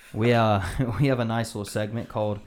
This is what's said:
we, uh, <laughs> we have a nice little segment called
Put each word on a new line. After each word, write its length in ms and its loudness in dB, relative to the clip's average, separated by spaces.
we, 200 4
uh, 300 4
<laughs> 220 0
we 80 4
have 120 2
a 40 0
nice 300 -2
little 160 -6
segment 380 -4
called 380 -4